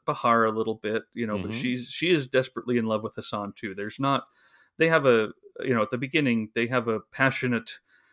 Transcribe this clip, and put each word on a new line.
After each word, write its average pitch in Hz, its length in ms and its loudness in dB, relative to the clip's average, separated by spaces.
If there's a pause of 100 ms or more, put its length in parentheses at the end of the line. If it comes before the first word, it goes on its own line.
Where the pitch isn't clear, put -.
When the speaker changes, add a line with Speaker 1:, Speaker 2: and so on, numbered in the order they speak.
Speaker 1:
Bahar 117 400 4
a 110 60 2
little 110 240 -2
bit, 110 300 -4 (100)
you 117 100 -2
know, 107 140 -2
but 92 100 -4
Speaker 2:
Mm-hmm. 110 100 -4
Speaker 1:
she's, 123 300 -4
she 175 220 0
is 143 160 2
desperately 127 500 0
in 113 80 0
love 107 160 0
with 110 140 -8
Hassan 104 400 -6
too. 98 180 -8
There's 101 260 -8
not, 135 260 0 (520)
they 165 120 4
have 156 180 4
a, 113 220 6 (320)
you 131 120 0
know, 113 80 2
at 110 80 0
the 127 80 -4
beginning, 127 560 0
they 117 140 0
have 120 200 -2
a 110 120 0
passionate, 127 800 -2 (340)